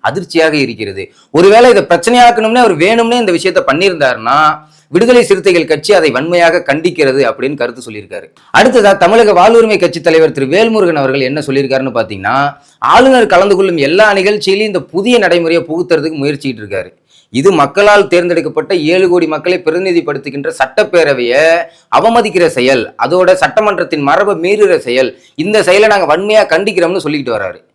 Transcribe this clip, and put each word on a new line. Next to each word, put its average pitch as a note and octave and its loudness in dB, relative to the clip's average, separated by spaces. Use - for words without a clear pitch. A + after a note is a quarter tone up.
அதிர்ச்சியாக D#3+ -2
இருக்கிறது. G2+ -8
ஒருவேளை A3 6
இதை G3 2
பிரச்சனையாக்கணும்னே A#3 2
அவர் G#3+ 2
வேணும்னே A3+ 0
இந்த G3 0
விஷயத்த F3+ -2
பண்ணியிருந்தாருன்னா C#3 -2
விடுதலை A#3 4
சிறுத்தைகள் F3+ 0
கட்சி D#3 -2
அதை D#3+ 2
வன்மையாக E3+ 0
கண்டிக்கிறது C#3+ 0
அப்படின்னு C3 -6
கருத்து A#2+ -8
சொல்லியிருக்காரு. G2+ -16
அடுத்ததா G#3 4
தமிழக G#3 4
வாழ்வுரிமை A3 4
கட்சி E3 -4
தலைவர் D#3+ 2
திரு C3+ -2
வேல்முருகன் G3+ 0
அவர்கள் C3+ -2
என்ன C#3+ -6
சொல்லியிருக்காருன்னு C3+ -2
பாத்தீங்கன்னா, A2 -4
ஆளுநர் B3+ 4
கலந்து F#3+ 2
கொள்ளும் F3+ -2
எல்லா G3+ 2
நிகழ்ச்சியிலும் G#3 -2
இந்த F3 -4
புதிய G#3 0
நடைமுறையை E3+ 0
புகுத்துறதுக்கு D#3+ -4
முயற்சிட்டு C#3 -6
இருக்காரு. F#2 -8
இது C#3 2
மக்களால் G3+ 2
தேர்ந்தெடுக்கப்பட்ட E3+ -2
ஏழு F#3 2
கோடி F3 0
மக்களை F3 -4
பிரதிநிதிப்படுத்துகின்ற D#3 -4
சட்டப்பேரவையை C#3 0
அவமதிக்கிற G3 2
செயல், B2+ 0
அதோட F3+ 0
சட்டமன்றத்தின் F#3+ -2
மரபை F#3 0
மீறுகிற G3 2
செயல், B2 0
இந்த G#3 0
செயலை G#3 4
நாங்க F#3 0
வன்மையா G#3 2
கண்டிக்கிறோம்னு F3+ -2
சொல்லிக்கிட்டு C3+ -4
வர்றாரு. F#2+ -8